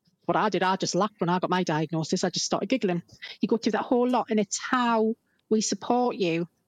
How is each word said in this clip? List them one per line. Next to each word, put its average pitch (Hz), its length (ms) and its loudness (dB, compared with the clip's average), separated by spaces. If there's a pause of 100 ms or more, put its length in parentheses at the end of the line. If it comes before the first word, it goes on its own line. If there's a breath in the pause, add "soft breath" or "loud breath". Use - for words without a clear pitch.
(260)
what 160 100 2
I 185 140 2
did, 185 140 0
I 185 120 2
just 180 200 -2
laughed 196 240 0
when 170 100 0
I 180 100 2
got 170 100 -2
my 180 140 0
diagnosis. 160 600 -2
I 185 60 2
just - 160 -4
started - 220 -2
giggling. 185 360 0 (380 loud breath)
You 220 60 0
go 226 100 2
through 220 160 -2
that 214 100 0
whole 247 260 2
lot, 247 220 0
and 214 80 2
it's - 180 -2
how 233 580 0 (340)
we 220 120 2
support 240 540 0
you. 170 320 -2 (200)